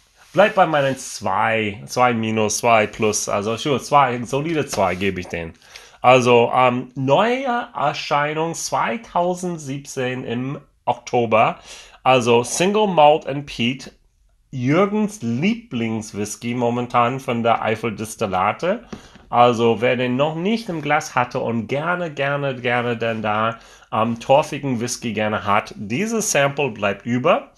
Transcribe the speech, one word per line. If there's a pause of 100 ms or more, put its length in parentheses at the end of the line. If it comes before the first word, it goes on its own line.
(340)
bleibt
bei
meinen
zwei,
zwei
minus,
zwei
plus,
also
schon
zwei,
solide
zwei
gebe
ich
denen. (480)
Also,
ähm,
neue
Erscheinung
zweitausendsiebzehn
im (240)
Oktober, (440)
also
Single
Malt
and
Peat, (580)
Jürgens
Lieblingswhisky
momentan
von
der
Eifel
Distillate. (460)
Also
wer
den
noch
nicht
im
Glas
hatte
und
gerne,
gerne,
gerne
denn
da, (320)
ähm,
torfigen
Whisky
gerne
hat,
dieses
Sample
bleibt
über.